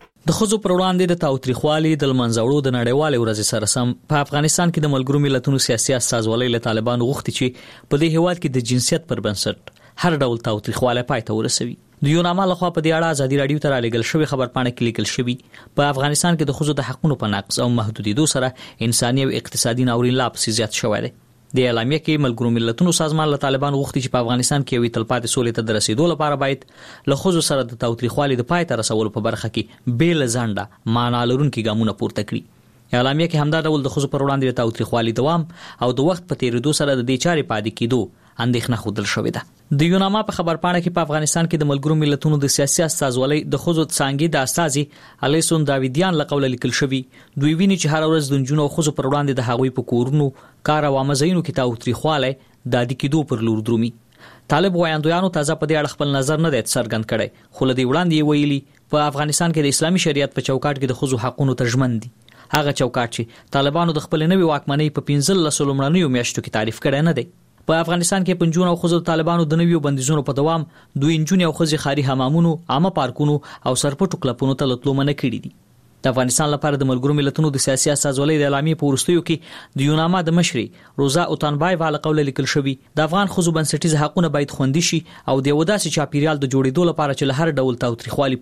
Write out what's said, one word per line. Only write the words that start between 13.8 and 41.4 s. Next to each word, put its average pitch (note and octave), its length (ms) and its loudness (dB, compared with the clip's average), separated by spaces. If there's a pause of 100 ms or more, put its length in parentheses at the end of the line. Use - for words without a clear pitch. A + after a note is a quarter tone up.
شوې D#3 240 0
خبر B2 180 -2
پاڼه B2+ 240 0
کې B2+ 140 -2
لیکل G#2+ 240 -2
شوي، B2 200 2 (460)
په C#3+ 80 4
افغانستان D3 500 2
کې C#3+ 120 0
د B2+ 100 -2
ښځو D3 180 0
د A#2 120 -4
حقونو C#3+ 340 0
په G#2 100 0
نقض - 300 -4
او - 20 2 (140)
محدودېدو G#2+ 540 0
سره B2+ 180 0 (360)
انساني B2+ 380 2
او - 140 -2
اقتصادي B2+ 500 0
ناورین B2 300 2
لا A#2 160 0
پسې A2+ 240 -2
زیات - 220 -4
شوی G#2+ 240 0
دی. - 40 -10 (460)
د B2+ 120 4
اعلامیه A#2+ 360 0
کې D3+ 200 0
ملګرو A#2+ 280 0
ملتونو A#2 460 2
سازمان D#3 320 0
له C#3 100 0
طالبانو C#3 400 0
غوښتي C3+ 220 -4
چې B2 100 -6
په B2+ 80 2
افغانستان B2 420 0
کې C3 140 -2
یوې A#2 180 0
تلپاتې A#2 380 -2
سولې A#2 240 0
ته A2+ 100 -4
د G#2+ 100 0
رسیدو A2 340 0
لپاره D3 320 -2
باید C#3 200 -2 (480)
له C#3+ 80 2
ښځو E3+ 300 0
سره C3 180 0
د A#2 160 -14
تاوتریخوالي A#2+ 560 0
د A#2+ 140 -2
پای E3+ 180 0
ته A2+ 100 -2
رسولو A2 360 0
په G#2+ 100 -4
برخه A2+ 240 -4
کې - 480 -6
بې E3 220 2
له A#2+ 160 0
ځنډه A2+ 600 -4
معنا A#2+ 240 0 (120)
لرونکي C3 360 0
ګامونه G#2+ 320 0
پورته A2 300 -4
کړي. A2+ 100 -6 (560)
اعلامیه C#3 320 2
کې D#3+ 160 -2
همدا D#3 240 0
ډول C#3+ 160 0
د C3+ 100 -4
ښځو C#3 220 -2
پر C#3 80 0
وړاندې C#3 240 0
د B2 140 -4
تاوتریخوالي A2+ 580 -2
دوام D#3+ 260 0 (380)
او B2 160 2
د E3+ 100 2
وخت F3 220 -6
په - 120 -6
تیریدو A#2+ 360 0
سره C#3+ 180 0
د - 100 -2
دې C3 80 2 (100)
چارې D#3+ 220 0
په A2 120 -2
عادي G#2+ 180 -6
کېدو A#2 220 2 (420)
اندېښنه A#2+ 400 0
ښودل G#2 320 -4
شوې A2 220 -2
ده. - 40 -8 (380)
د E3+ 100 4
یوناما G3 380 2
په - 100 -6
خبر E3+ 240 -2
پاڼه F3+ 220 0
کې F3 120 -2
په E3 100 2
افغانستان D#3 440 0